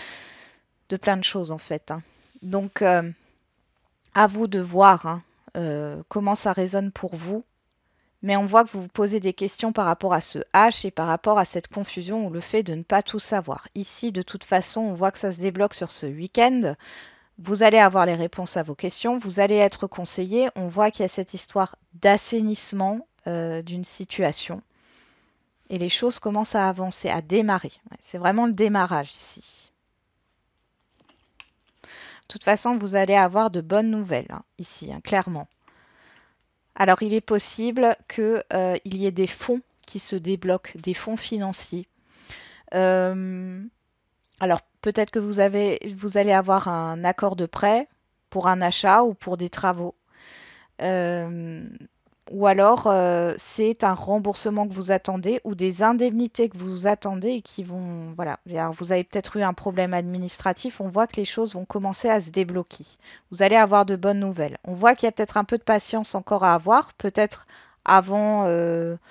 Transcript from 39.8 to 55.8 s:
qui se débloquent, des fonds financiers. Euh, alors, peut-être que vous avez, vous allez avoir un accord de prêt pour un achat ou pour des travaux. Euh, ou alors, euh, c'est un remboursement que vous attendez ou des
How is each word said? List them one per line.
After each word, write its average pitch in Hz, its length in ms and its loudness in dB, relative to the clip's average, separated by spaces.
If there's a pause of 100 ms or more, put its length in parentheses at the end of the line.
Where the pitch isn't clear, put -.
qui - 140 -12
se - 160 -6
débloquent, 185 600 -2
des 170 200 -6
fonds 220 220 -8
financiers. 190 680 -8 (880)
Euh, 185 880 0 (760)
alors, 180 220 2 (200)
peut-être 208 300 0
que 226 80 -2
vous 202 200 -2
avez, 202 400 2 (160)
vous 196 220 -4
allez 202 140 4
avoir 190 360 4
un 165 360 -4
accord 185 320 0
de 175 100 -2
prêt 220 420 0 (420)
pour 185 180 -2
un 185 140 2
achat 190 420 6
ou 233 100 2
pour 180 240 -6
des 175 120 -6
travaux. 175 460 -2 (840)
Euh, 170 840 -4 (600)
ou 196 160 0
alors, 202 420 6
euh, 175 500 2
c'est 226 460 -2
un 196 100 2
remboursement 208 760 -2
que 190 60 -10
vous 190 180 -6
attendez 196 520 -2
ou 208 120 -6
des 180 260 -2